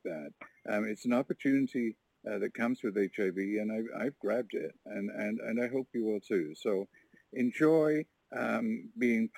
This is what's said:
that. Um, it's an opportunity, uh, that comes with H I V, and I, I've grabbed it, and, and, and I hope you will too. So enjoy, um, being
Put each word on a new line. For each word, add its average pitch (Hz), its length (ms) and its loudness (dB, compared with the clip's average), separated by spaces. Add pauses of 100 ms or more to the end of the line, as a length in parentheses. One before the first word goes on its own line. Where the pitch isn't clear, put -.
that. - 300 -8 (340)
Um, 107 180 0
it's 107 200 -6
an 120 80 2
opportunity, 131 840 2 (320)
uh, 104 120 -2
that 110 140 -2
comes 120 300 -2
with 104 140 -2
H 98 220 2
I 95 100 2
V, 98 300 0
and 107 120 -2
I, 110 340 -4
I've 139 120 -4
grabbed 110 360 -2
it, - 200 -4 (120)
and, 104 260 -4
and, 107 280 -4
and 113 220 -2
I 123 60 0
hope 131 260 -2
you 113 120 0
will 107 160 0
too. 80 340 0
So 101 320 0 (460)
enjoy, 156 720 4 (300)
um, 113 600 -2
being 117 400 4